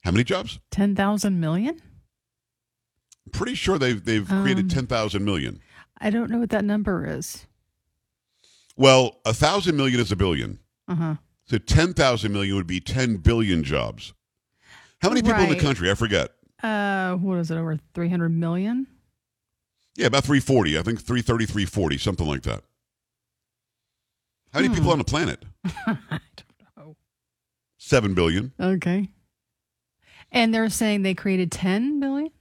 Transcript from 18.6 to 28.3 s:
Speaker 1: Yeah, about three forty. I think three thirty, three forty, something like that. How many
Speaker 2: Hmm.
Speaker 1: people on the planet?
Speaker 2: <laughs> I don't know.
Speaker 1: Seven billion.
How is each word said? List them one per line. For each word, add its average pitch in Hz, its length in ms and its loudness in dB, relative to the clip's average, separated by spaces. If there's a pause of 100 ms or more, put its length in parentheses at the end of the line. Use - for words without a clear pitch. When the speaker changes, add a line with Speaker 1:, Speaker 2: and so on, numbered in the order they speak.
Speaker 1:
Yeah, - 120 0
about 135 160 2
three 139 160 2
forty. 107 380 2
I 85 60 0
think 110 180 -4
three 120 200 -2
thirty, 117 240 0
three 101 200 -2
forty, 82 320 -2
something 90 300 -4
like 69 160 -4
that. 50 200 -6 (1900)
How 139 60 -2
many 131 100 2
Speaker 2:
Hmm. 233 60 0
Speaker 1:
people 165 160 4
on 160 80 4
the 117 40 0
planet? 147 400 -2 (100)
Speaker 2:
<laughs> - 120 -14
I 226 320 -4 (120)
don't - 680 -14
know. 156 180 -20 (840)
Speaker 1:
Seven 107 360 2
billion. 90 460 2